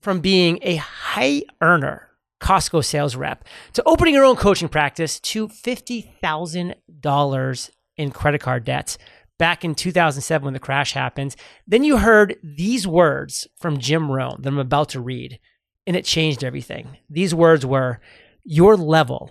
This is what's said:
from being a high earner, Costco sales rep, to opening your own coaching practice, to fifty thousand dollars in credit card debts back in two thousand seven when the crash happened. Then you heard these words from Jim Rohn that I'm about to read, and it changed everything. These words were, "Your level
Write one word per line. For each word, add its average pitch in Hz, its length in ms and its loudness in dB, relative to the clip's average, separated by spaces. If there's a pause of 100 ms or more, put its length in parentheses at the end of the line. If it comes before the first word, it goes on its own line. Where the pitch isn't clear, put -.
from 185 180 -2
being 180 400 4
a 175 160 -4
high 254 640 -4 (200)
earner, 160 460 0 (320)
Costco 165 440 2
sales 143 320 -4
rep, 131 280 -10 (280)
to - 120 -2
opening 320 280 4
your 277 120 6
own 254 120 6
coaching 185 320 2
practice, 151 520 -2
to 220 280 -6
fifty 240 540 -8 (180)
thousand 175 540 -6 (260)
dollars 135 720 -2 (260)
in 147 140 -6
credit 147 320 -2
card 127 220 -4
debts 131 340 -6 (400)
back 170 260 0
in 160 100 -4
two - 160 -6
thousand 156 300 0
seven 147 240 -4
when 135 100 -6
the 135 60 -8
crash 139 320 -4
happened. 135 420 -8 (320)
Then 226 160 2
you 294 140 4
heard 208 460 4
these 180 440 -4
words 156 680 0
from 156 220 -4
Jim 147 320 0
Rohn 131 320 -6
that 135 60 -4
I'm 143 100 -2
about 143 320 0
to 131 100 -10
read, 127 400 -12 (460)
and 175 100 -2
it - 80 -4
changed 156 400 -2
everything. 127 540 -12 (100)
These 165 260 -2
words 160 300 6
were, 131 360 -2 (440)
"Your 185 320 6
level 156 540 0